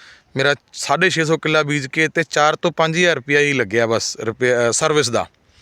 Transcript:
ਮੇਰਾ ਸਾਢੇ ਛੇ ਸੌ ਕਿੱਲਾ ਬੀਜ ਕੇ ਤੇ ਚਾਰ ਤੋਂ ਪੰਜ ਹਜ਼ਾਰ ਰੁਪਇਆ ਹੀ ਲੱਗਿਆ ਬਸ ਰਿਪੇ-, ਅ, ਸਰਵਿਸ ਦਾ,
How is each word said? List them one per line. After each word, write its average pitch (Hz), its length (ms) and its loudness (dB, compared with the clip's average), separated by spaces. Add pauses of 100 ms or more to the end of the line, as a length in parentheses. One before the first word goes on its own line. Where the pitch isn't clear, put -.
(360)
ਮੇਰਾ 139 200 2 (180)
ਸਾਢੇ 165 360 0
ਛੇ 160 160 0
ਸੌ 156 120 0
ਕਿੱਲਾ 156 260 0
ਬੀਜ 147 240 -4
ਕੇ 160 200 0
ਤੇ 165 220 -2
ਚਾਰ 151 260 2
ਤੋਂ 175 160 -2
ਪੰਜ 160 260 -2
ਹਜ਼ਾਰ 175 180 2
ਰੁਪਇਆ 143 240 0
ਹੀ 143 140 2
ਲੱਗਿਆ 113 340 0
ਬਸ - 320 -2
ਰਿਪੇ-, 120 500 0
ਅ, - 20 2
ਸਰਵਿਸ 151 380 0
ਦਾ, 104 200 -4 (320)